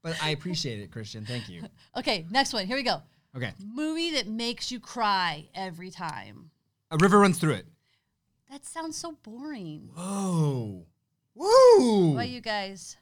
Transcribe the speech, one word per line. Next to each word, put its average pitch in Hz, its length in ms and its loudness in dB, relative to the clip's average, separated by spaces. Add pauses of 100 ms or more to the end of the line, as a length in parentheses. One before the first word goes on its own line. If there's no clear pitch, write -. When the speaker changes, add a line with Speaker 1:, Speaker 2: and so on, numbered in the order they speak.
Speaker 1:
But 165 220 -8
I 156 60 0
appreciate 151 500 -6
it, 101 120 -14
Christian. 107 340 -12
Thank 117 240 -8
you. 85 140 -14 (340)
Speaker 2:
Okay, 220 340 -4
next 269 220 0
one. 208 120 -4
Here 240 120 -4
we 277 60 -4
go. 208 180 -2 (340)
Speaker 1:
Okay. 123 160 -6 (220)
Speaker 2:
Movie 320 380 -4
that 269 160 -4
makes 233 440 -6
you 247 80 -10
cry 190 760 -2
every 185 380 -10
time. 131 600 -12 (400)
Speaker 1:
A 160 60 0
River 190 220 6
Runs 196 180 6
Through 156 180 0
It. 92 100 -12 (840)
Speaker 2:
That 285 160 -16
sounds 320 320 -10
so 330 260 -12
boring. 214 680 -12
Speaker 1:
Whoa. 156 920 -4 (500)
Woo! 330 720 8
Speaker 2:
What 156 60 4
about 240 160 -2
you 247 120 -10
guys? 196 600 -6